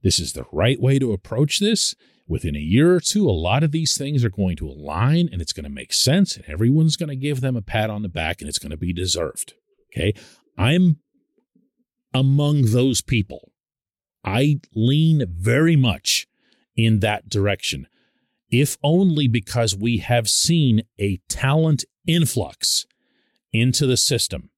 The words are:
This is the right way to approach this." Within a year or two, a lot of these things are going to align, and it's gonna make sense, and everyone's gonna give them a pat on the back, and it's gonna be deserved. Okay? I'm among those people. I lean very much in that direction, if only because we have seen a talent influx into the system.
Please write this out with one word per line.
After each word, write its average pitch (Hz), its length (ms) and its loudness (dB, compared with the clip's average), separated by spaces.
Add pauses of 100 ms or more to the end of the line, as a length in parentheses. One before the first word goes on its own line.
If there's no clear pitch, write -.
This 92 180 0
is 78 140 -8
the 67 180 -12
right 107 300 0
way 135 180 4
to 123 140 0
approach 120 460 -2
this." 208 360 0 (320)
Within 80 280 -4
a 73 40 -4
year 127 360 4
or 175 60 0
two, 202 280 0
a - 20 2
lot 90 300 0
of 156 100 2
these 160 260 -2
things 139 260 0
are 113 60 2
going 92 260 -2
to 78 140 -10
align, 90 640 0
and 85 100 -6
it's 78 100 -8
gonna 73 180 -10
make 65 240 -10
sense, 175 440 2
and - 80 -20
everyone's 131 500 2
gonna 151 200 -8
give 135 260 -4
them 131 160 -2
a 110 40 -4
pat 110 280 -2
on 104 140 -6
the 98 60 -6
back, 82 320 -6
and 71 60 -12
it's 73 120 -6
gonna 76 180 -12
be 87 160 -4
deserved. 87 600 -4 (380)
Okay? 98 220 -2 (440)
I'm 160 440 2 (1120)
among 139 540 2
those 123 340 2
people. - 500 -4 (720)
I 135 360 0 (140)
lean 143 540 2
very 120 480 2
much - 520 0 (480)
in 113 240 2
that 104 280 -2
direction, 98 600 -2 (640)
if 139 340 0
only 156 440 2
because 113 480 0
we 110 220 0
have 117 320 0
seen 135 540 2 (160)
a 98 280 -2
talent 151 580 0 (220)
influx - 800 -2 (680)
into 123 340 2
the 127 120 2
system. - 600 -2